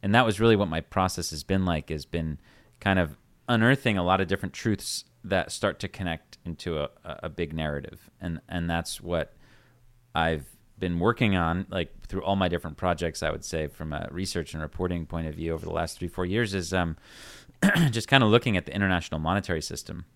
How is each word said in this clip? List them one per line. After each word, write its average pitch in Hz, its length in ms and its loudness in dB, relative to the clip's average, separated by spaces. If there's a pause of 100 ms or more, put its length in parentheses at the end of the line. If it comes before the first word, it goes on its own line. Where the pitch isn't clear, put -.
And 101 100 2
that 120 140 8
was 101 120 0
really 113 160 8
what 98 120 4
my 80 140 -2
process 92 500 0
has 76 120 -10
been 95 220 2
like, 80 240 0
has 76 160 -6
been 80 320 -4 (420)
kind 95 200 2
of 78 180 0 (320)
unearthing 117 480 4
a 90 60 2
lot 92 180 4
of 95 60 0
different 95 260 -2
truths - 520 -4 (180)
that 92 280 0
start - 280 -2
to 98 80 -6
connect - 580 -8
into 82 340 -6
a, 71 100 -4 (140)
a, 82 200 -12
a 82 60 -6
big 80 220 -6
narrative. 76 600 -6 (100)
And, 85 260 -6
and 85 220 -4
that's 85 320 -4
what 85 320 -4 (800)
I've 82 320 0 (320)
been 87 220 0
working 104 360 4
on, 87 340 0
like, - 380 -6
through 95 160 -6
all 98 120 2
my 95 120 2
different 85 300 -4
projects, 85 460 -2
I 78 80 0
would 76 140 -6
say, 78 220 -2
from 78 240 -8
a - 200 -6
research 90 420 -4
and 78 80 -6
reporting 85 460 -4
point 82 200 -4
of 76 60 -6
view 82 200 -4
over 80 120 -6
the 80 80 -6
last 82 240 -4
three, 90 100 -6
four 90 200 -4
years 104 260 0
is, 92 200 -2
um, 85 240 0 (640)
<clears throat> 165 300 6
just 110 160 -4
kinda 131 180 6
looking 107 320 6
at 85 80 -2
the 71 80 -12
international 90 460 0
monetary 85 420 0
system - 440 -10 (100)